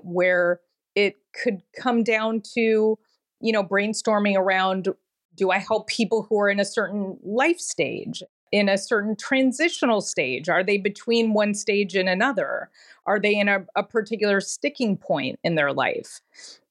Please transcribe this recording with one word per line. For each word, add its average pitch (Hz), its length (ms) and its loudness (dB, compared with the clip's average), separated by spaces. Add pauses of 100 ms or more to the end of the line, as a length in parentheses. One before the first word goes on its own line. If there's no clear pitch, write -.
where 175 560 2 (340)
it 202 220 2 (180)
could 196 280 -4 (160)
come 233 260 0
down 220 380 0 (120)
to, 220 440 2 (440)
you 226 100 0
know, 208 120 2
brainstorming 202 760 0
around, 190 520 2 (460)
"Do 185 160 2
I 190 60 4
help 214 300 -2
people 214 420 -2
who 214 100 2
are 202 100 4
in 202 100 0
a 202 60 2
certain 196 580 -4
life 269 360 0
stage, - 640 -6 (280)
in 208 160 4
a 196 100 2
certain 208 380 -2
transitional 262 840 2
stage? 147 480 -4
Are 175 140 2
they 202 140 2
between 220 560 0
one 208 200 2
stage 202 420 -2
and 185 140 2
another? 190 600 -2 (360)
Are 202 140 0
they 208 180 2
in 202 100 2
a, 196 180 0 (100)
a 202 80 0
particular 208 580 0
sticking 233 560 -2
point 170 460 -2
in 170 120 0
their 143 160 2
life?" - 480 -4 (520)